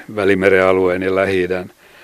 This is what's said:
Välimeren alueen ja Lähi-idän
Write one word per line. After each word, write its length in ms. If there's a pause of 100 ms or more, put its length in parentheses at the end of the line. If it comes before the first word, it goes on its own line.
(160)
Välimeren 500
alueen 360
ja 140
Lähi-idän 560 (320)